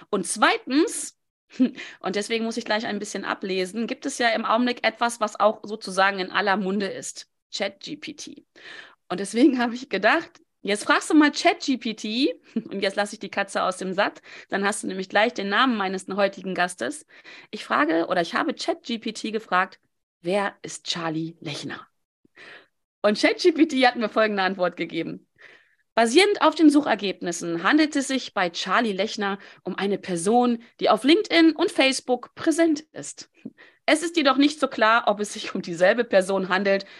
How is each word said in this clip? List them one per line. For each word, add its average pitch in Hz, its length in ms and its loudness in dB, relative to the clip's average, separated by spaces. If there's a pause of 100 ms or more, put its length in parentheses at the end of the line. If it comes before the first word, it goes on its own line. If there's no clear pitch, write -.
und 190 180 -2
zweitens, 311 920 0 (300)
<laughs> - 500 -2
und 202 160 -4
deswegen 226 300 -2
muss 226 100 -4
ich 233 80 -6
gleich 214 220 -2
ein 208 120 -6
bisschen 196 280 -8
ablesen, 190 600 -4
gibt 262 200 -8
es 262 100 -6
ja 233 140 2
im 220 160 -2
Augenblick 240 400 0
etwas, 233 340 -2
was 214 180 -4
auch 214 260 4
sozusagen 196 540 0
in 180 120 -4
aller 190 260 2
Munde 196 300 -2
ist, - 440 -12 (200)
Chat 196 300 -8
G 143 160 -12
P - 180 -14
T. - 320 -18 (640)
Und 180 100 -6
deswegen 247 380 4
habe 233 160 -2
ich - 160 -12
gedacht, 226 500 0 (220)
jetzt 202 220 -2
fragst 320 240 2
du 339 60 0
mal 294 180 8
Chat 349 280 2
G 262 180 -2
P 220 160 -8
T 247 400 -2 (200)
<laughs> 220 160 -6
und 196 120 -4
jetzt 196 140 -2
lasse 208 180 -2
ich - 40 -18
die 190 120 -12
Katze 202 320 -4
aus 185 160 -2
dem 185 160 -6
Sack, 202 260 -2 (300)
dann 190 120 -2
hast 208 200 -2
du 214 60 -8
nämlich 190 200 -8
gleich 220 240 2
den 196 160 -6
Namen 226 300 2
meines 190 280 -6
heutigen 196 480 -2
Gastes. 175 520 -4 (440)
Ich - 140 -14
frage 320 440 0
oder 180 120 0
ich 170 140 -4
habe 269 200 -2
Chat - 280 -6
G 233 160 -6
P 220 160 -8
T 220 160 -6
gefragt, 190 500 -2 (400)
„Wer 190 400 -2
ist - 240 -14
Charlie 165 560 -6
Lechner?“ - 460 -10 (1120)
Und 208 160 2
Chat 440 220 2
G 359 140 4
P 320 160 4
T 262 180 2
hat 247 100 4
mir 220 140 -2
folgende 214 320 0
Antwort 185 340 0
gegeben. 165 500 -8 (680)
„Basierend 311 480 4
auf 311 120 4
den 311 140 6
Suchergebnissen 185 920 0
handelt 302 340 2
es 269 120 -2
sich - 260 -4
bei 180 160 0
Charlie 202 420 -2
Lechner 196 460 -2 (240)
um - 140 -8
eine 196 200 -2
Person, 226 640 0 (160)
die 185 120 2
auf 208 140 2
LinkedIn 330 480 6
und 311 180 0
Facebook 262 640 0
präsent 330 460 2 (120)
ist. - 380 -16 (560)
Es 302 160 2
ist 339 160 -2
jedoch 269 180 4
nicht 285 240 2
so 254 80 0
klar, 226 380 2
ob 208 140 2
es 208 120 -6
sich - 220 -12
um 185 80 -4
dieselbe 185 420 2
Person 190 460 2
handelt 196 340 0 (160)